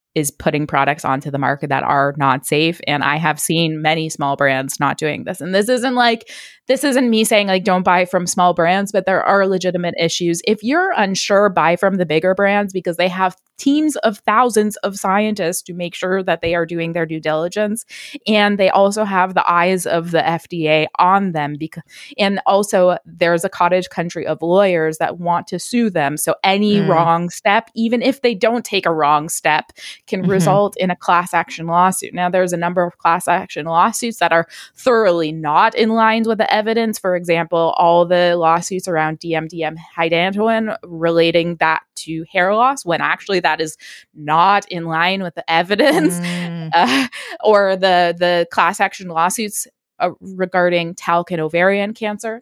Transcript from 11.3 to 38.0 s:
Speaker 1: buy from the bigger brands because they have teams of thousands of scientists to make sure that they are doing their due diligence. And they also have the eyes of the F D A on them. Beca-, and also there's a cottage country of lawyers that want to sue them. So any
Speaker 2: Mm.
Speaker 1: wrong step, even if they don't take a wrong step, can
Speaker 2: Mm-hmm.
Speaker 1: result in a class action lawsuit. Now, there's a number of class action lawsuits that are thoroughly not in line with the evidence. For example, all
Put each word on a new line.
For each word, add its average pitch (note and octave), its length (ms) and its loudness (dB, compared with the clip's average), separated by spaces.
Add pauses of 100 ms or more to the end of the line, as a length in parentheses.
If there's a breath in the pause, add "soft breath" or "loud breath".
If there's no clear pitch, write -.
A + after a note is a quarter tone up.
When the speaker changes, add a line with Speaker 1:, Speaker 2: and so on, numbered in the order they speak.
Speaker 1:
buy E3+ 280 2
from G3 180 0
the F3+ 100 0
bigger D#3+ 300 0
brands G3+ 380 0
because F3 240 -4
they F3 100 2
have F#3 280 -2 (220)
teams D4 400 2
of G#3+ 220 -2
thousands G#3+ 580 2
of G3 200 -6
scientists G3+ 640 0
to F3+ 120 -16
make F3 200 -8
sure F#3+ 300 -2
that E3+ 180 0
they E3+ 140 -2
are E3+ 100 0
doing E3 280 -4
their E3+ 120 0
due D#3+ 140 -6
diligence. F3+ 640 -2 (400 loud breath)
And G#3 320 2
they F#3+ 120 4
also G3+ 340 2
have F#3+ 300 0
the - 160 0
eyes F3 360 2
of E3+ 260 -2
the E3 160 2
F E3 200 -4
D E3 200 -4
A D#3 200 2 (100)
on F#3+ 360 2
them. D3 280 -6
Beca-, D#3+ 220 -12 (340 loud breath)
and G3 300 0
also G3 580 4
there's E3+ 380 0
a F#3+ 60 -2
cottage F3+ 400 0
country E3+ 360 -6
of D#3 160 -4
lawyers E3+ 560 2
that E3+ 220 -4
want E3+ 280 -2
to F3 120 -8
sue A#3 300 0
them. D3+ 280 -2
So - 260 -2
any G#3 340 2
Speaker 2:
Mm. G3 100 0
Speaker 1:
wrong E3+ 420 2
step, G#3+ 460 0
even A3+ 260 -2
if G#3+ 200 -2
they A#3+ 120 2
don't A3+ 320 0
take G3 200 -2
a E3+ 80 2
wrong D3+ 360 2
step, - 420 -2 (360 loud breath)
can F#3+ 140 -4
Speaker 2:
Mm-hmm. F#3 100 0
Speaker 1:
result G3 460 2
in F#3 120 -2
a F3+ 60 -2
class F3+ 380 0
action E3+ 340 -4
lawsuit. F3+ 480 0
Now, F3+ 140 -2
there's F#3 240 0
a E3+ 40 -4
number F3 260 -2
of F3 140 -6
class E3+ 300 0
action E3+ 380 -2
lawsuits G3+ 540 0
that E3+ 120 2
are E3 160 2 (280 loud breath)
thoroughly F3+ 560 2
not D#3+ 440 0
in A3 140 2
line A3 340 2
with A3 160 -2
the - 120 2
evidence. A3 460 0
For F3+ 180 -2
example, E3+ 600 0
all F3 300 6